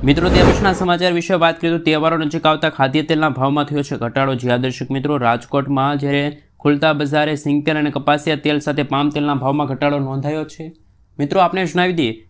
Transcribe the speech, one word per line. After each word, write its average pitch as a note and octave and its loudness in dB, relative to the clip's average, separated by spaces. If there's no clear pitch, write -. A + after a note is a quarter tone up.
મિત્રો, D#3 2
તે F3+ 4
પછીના F#3+ 4
સમાચાર F3+ 0
વિશે E3+ 0
વાત E3 2
કરીએ E3+ 0
તો E3+ 0
તહેવારો D#3+ 2
નજીક D#3+ -2
આવતા D#3 2
ખાદ્ય C#3 0
તેલના D#3 0
ભાવમાં C#3 0
થયો C#3+ -4
છે C#3 -6
ઘટાડો. C3 -2
જી B2 -4
હા B2 2
દર્શક B2+ -4
મિત્રો, C#3 -2
રાજકોટમાં C3+ 0
જ્યારે C#3+ -2
ખુલતા D3 2
બજારે D3 0
સિંગ D3 -2
તેલ D#3 0
અને D3 0
કપાસિયા D3 0
તેલ D3 0
સાથે D3 -2
પામ C#3+ 0
તેલના D3 -2
ભાવમાં C#3 0
ઘટાડો C#3+ -2
નોંધાયો C#3 -4
છે. D#3 -14
મિત્રો, D3 2
આપણે F3+ 2
જણાવી F3+ 0
દઈએ C3 -2